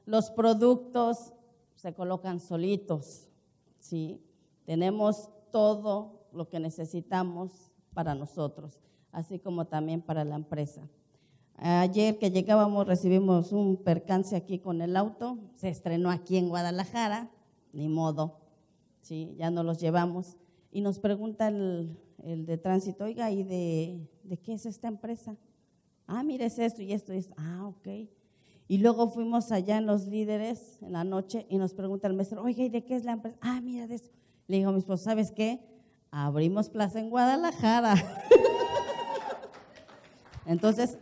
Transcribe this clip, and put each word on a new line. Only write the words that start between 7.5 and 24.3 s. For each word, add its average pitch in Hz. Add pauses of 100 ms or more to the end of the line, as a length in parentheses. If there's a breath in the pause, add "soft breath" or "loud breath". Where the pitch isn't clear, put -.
para 160
nosotros, 143 (320 soft breath)
así 165
como 175
también 160
para 160
la 147
empresa. 151 (680 soft breath)
Ayer 185
que 202
llegábamos 202
recibimos 185
un 196
percance 185
aquí 180
con 180
el 175
auto, 220 (180)
se 190
estrenó 175
aquí 180
en 180
Guadalajara, 190 (420)
ni 151
modo, 156 (640)
¿sí? 160
Ya 165
no 170
los 165
llevamos. 175 (340 soft breath)
Y 202
nos 202
pregunta 208
el, 180 (240)
el 160
de 165
tránsito, 190
"Oiga, 226
¿y 196
de, 170 (160)
de 185